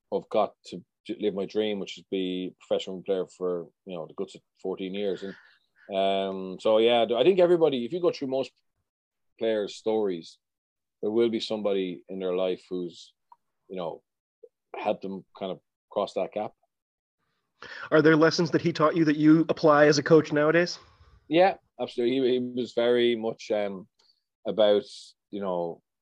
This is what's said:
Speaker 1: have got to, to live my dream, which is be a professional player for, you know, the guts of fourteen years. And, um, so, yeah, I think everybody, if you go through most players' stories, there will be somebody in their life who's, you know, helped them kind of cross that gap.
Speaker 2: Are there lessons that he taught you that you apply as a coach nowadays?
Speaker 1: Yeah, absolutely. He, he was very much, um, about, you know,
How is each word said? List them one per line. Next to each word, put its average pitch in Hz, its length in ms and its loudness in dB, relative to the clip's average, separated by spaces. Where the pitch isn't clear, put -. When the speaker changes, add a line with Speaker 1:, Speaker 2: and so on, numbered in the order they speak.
Speaker 1:
have 95 160 -6
got 104 240 0
to, 92 120 -12
to - 120 -8
live 101 140 -2
my 95 120 -6
dream, 104 340 -4
which - 180 -12
is 87 140 -20
be 92 420 -4
a - 140 -20
professional 95 340 -6
player 92 240 -4
for, 90 300 -6
you 92 100 -12
know, 80 100 -10
the 78 80 -18
guts 98 220 -12
of - 60 -20
fourteen 95 320 -8
years. 98 300 -6
And, 98 100 -12
um, 95 680 -2
so, 110 180 2
yeah, 117 280 4
I 127 60 4
think 180 160 4
everybody, 160 440 2
if 120 80 -8
you 180 80 -6
go 170 120 0
through - 160 -6
most 131 240 -4
players' 110 360 -2
stories, 104 600 -4
there 107 100 -4
will 117 180 2
be 110 100 -2
somebody 98 720 -4
in 95 100 -10
their 90 160 -4
life 92 340 -2
who's, 87 440 -10
you 95 80 -12
know, 82 240 -8
helped - 240 -4
them 160 220 -10
kind 95 140 -8
of 82 80 -12
cross - 240 -6
that 92 200 -6
gap. 107 180 -8
Speaker 2:
Are 156 100 6
there 160 140 8
lessons 160 360 2
that 156 100 0
he 165 100 0
taught 156 240 2
you 165 100 2
that 151 120 2
you 156 320 6
apply 151 380 6
as 151 100 6
a 143 60 0
coach 156 280 4
nowadays? 156 480 0
Speaker 1:
Yeah, 175 280 4
absolutely. 123 480 0
He, 127 40 2
he 123 280 -4
was 113 120 -8
very 120 420 2
much, 110 360 -6
um, 101 360 -4
about, 104 360 4
you 101 100 -8
know, 87 400 -6